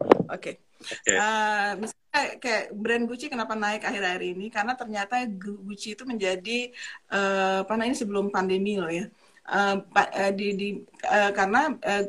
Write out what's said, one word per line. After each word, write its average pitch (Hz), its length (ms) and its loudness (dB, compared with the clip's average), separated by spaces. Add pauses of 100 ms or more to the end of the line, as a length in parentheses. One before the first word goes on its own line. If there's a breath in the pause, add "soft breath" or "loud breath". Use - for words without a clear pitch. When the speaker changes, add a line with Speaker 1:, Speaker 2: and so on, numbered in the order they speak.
(320)
Speaker 1:
Oke. - 320 -10 (160)
Speaker 2:
Oke. - 340 -4
Speaker 1:
Eh, 214 640 2
misalnya 226 440 -4 (200)
kayak 226 220 0 (100)
brand 233 320 0
Gucci 247 240 -8
kenapa 226 240 -4
naik 214 320 -2
akhir-akhir 185 360 -2 (120)
ini? 202 160 -8
Karena 220 240 -2
ternyata 214 540 -4
Gu-, 202 340 -8
Gucci 208 320 -10
itu 254 140 -14
menjadi, 220 640 -2 (400 loud breath)
eh, 190 500 2
apa 190 140 -4
namanya, 233 160 2
ini 285 80 0
sebelum 202 340 0
pandemi 190 460 2
loh 165 100 -2
ya. 170 160 -2 (400 soft breath)
Eh, 196 300 2 (180)
pa-, - 160 4
eh, 196 240 2
di, 202 120 -2 (120)
di, 202 100 -2 (380)
eh, 202 240 4
karena, 208 400 2 (160)
eh, 202 220 2